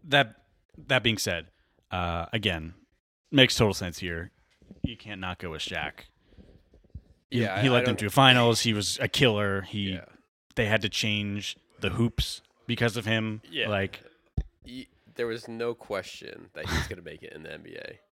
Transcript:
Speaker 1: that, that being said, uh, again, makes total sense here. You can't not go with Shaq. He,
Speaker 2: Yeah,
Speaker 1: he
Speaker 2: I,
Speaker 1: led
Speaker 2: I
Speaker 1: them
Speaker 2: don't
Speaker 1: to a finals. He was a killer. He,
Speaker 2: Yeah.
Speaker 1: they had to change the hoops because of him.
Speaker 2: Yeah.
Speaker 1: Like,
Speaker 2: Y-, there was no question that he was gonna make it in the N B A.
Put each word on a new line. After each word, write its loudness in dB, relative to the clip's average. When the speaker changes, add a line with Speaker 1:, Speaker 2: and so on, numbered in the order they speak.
Speaker 1:
that, 2
that 2
being 4
said, -2
uh, -2
again, -2
makes 8
total 4
sense -6
here. -8
You -8
can't -14
not -6
go -8
with -8
Shaq. -6
He, 0
Speaker 2:
Yeah, 0
Speaker 1:
he 2
Speaker 2:
I, 4
Speaker 1:
led 6
Speaker 2:
I 0
Speaker 1:
them 2
Speaker 2:
don't -6
Speaker 1:
to -2
a 0
finals. 8
He 2
was -2
a 0
killer. 2
He, -6
Speaker 2:
Yeah. -10
Speaker 1:
they 0
had 2
to -2
change -2
the 0
hoops 0
because 0
of -6
him. -2
Speaker 2:
Yeah. -4
Speaker 1:
Like, -2
Speaker 2:
Y-, -14
there -4
was -8
no -4
question -10
that -8
he -2
was -2
gonna -12
make -14
it -16
in -14
the -12
N -14
B -18
A. -14